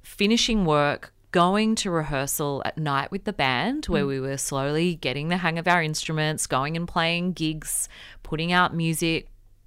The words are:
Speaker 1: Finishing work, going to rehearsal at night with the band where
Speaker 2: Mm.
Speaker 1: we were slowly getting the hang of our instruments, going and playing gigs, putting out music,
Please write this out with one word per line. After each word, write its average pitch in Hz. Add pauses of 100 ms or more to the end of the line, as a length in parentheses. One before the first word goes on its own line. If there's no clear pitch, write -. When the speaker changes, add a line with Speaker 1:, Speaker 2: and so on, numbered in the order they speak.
Speaker 1:
Finishing 220
work, 147 (180)
going 202
to 202
rehearsal 143
at -
night 143
with 196
the 208
band 156
where 165
Speaker 2:
Mm. -
Speaker 1:
we 135
were 135
slowly 147
getting 143
the 180
hang 170
of 165
our 175
instruments, 156
going 143
and 170
playing 175
gigs, 156 (340)
putting 160
out 180
music, 165 (380)